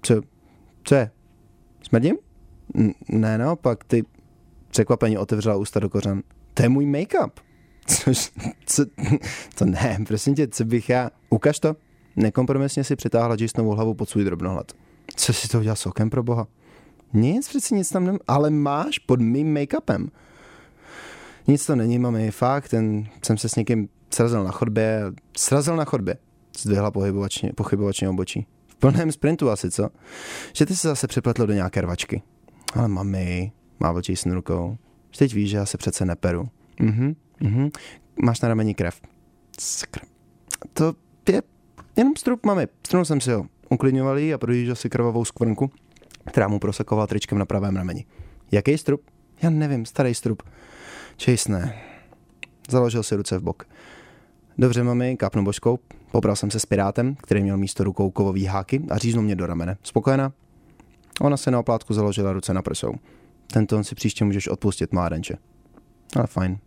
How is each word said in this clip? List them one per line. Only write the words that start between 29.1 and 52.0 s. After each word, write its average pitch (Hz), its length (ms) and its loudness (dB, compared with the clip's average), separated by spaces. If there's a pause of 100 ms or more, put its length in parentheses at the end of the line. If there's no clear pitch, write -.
sprintu 147 380 0
asi, 98 200 -2
co? - 180 -2 (640)
Že - 140 4
ty 190 100 -2
se 170 120 -2
zase 135 180 -2
přepletl 120 400 0
do 104 60 0
nějaké 98 280 0
rvačky." 87 420 -4 (520)
"Ale 120 140 2
mami," 92 640 -2 (280)
mával 85 280 0
Jason 90 240 -2
rukou, 87 440 -4 (420)
"teď 131 160 2
víš, 104 160 0
že 104 60 0
já 101 100 0
se - 120 -8
přece - 260 -4
neperu." 90 440 -2 (320)
"Mhm, 117 340 2 (260)
mhm. 131 280 2 (540)
Máš 117 180 2
na 123 80 0
rameni 110 260 0
krev." 87 260 -4 (600)
"Sakra. - 420 -8 (680)
To 160 220 2 (340)
je 185 140 4 (540)
jenom 269 200 4
strup, 247 300 -2
mami. 190 220 2 (180)
Strnul 180 180 2
jsem 147 160 0
si 123 120 -2
ho." 107 140 -2 (240)
Uklidňoval 135 480 2
ji 156 160 0
a 127 40 -6
projížděl 123 360 0
si 117 160 -6
krvavou 117 340 0
skvrnku, 113 460 0 (560)
která 104 220 2
mu 104 100 0
prosakovala 107 480 0
tričkem 101 320 -2
na 98 60 2
pravém 98 320 -2
rameni. 90 280 -6 (480)
"Jaký 139 260 2
strup?" 143 220 0 (420)
"Já 165 80 2
nevím, 143 360 0
starý 127 280 0
strup." - 280 -4 (840)
"Chase, 120 280 2
ne." 95 260 -2 (920)